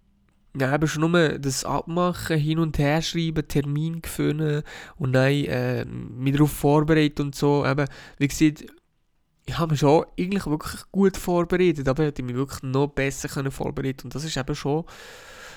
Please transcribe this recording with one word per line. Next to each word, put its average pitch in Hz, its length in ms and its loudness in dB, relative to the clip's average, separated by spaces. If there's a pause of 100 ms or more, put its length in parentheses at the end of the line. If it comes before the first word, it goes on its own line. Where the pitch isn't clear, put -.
(560)
ja, 131 180 0
eben 151 120 2
schon 151 240 0
nur 160 280 4
das 139 260 -4
Abmachen, 165 760 -2
hin 156 200 0
und 160 200 0
her 151 240 2
schreiben, 160 460 -2
Termin 151 540 -2
gefunden 147 600 -2 (340)
und 131 160 -2
dann, 131 200 4
äh, 123 520 0
mich 123 500 -4
darauf 143 180 4
vorbereiten 151 680 2
und 143 120 -6
so. 143 320 2
Eben, 139 200 0 (320)
wie 143 100 2
gesagt, 151 360 2 (840)
ich 131 120 -6
habe 156 140 0
mich 135 80 0
schon 151 260 6 (120)
eigentlich 185 280 -2
wirklich 151 340 -4 (120)
gut 190 240 4
vorbereitet, 175 720 2
aber 139 160 2
ich 151 40 2
hätte 139 140 -6
mich 123 140 -6
wirklich 135 260 -4
noch 135 240 2
besser 139 420 -4
können 139 220 -6
vorbereiten. 135 560 -6
Und 120 80 -10
das 139 100 -6
ist 156 120 -6
eben 139 180 -2
schon, 151 300 -2 (720)